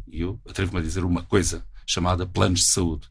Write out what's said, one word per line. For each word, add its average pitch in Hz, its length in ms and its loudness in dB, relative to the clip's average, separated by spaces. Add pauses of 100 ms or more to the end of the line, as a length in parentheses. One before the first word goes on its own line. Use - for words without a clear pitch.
e 78 120 -8
eu 95 180 -4 (100)
atrevo-me 92 300 -2
a - 20 0
dizer 85 220 -2
uma 87 200 0
coisa, 85 400 2 (220)
chamada 90 400 2
planos 92 360 2
de - 100 4
saúde. 82 400 0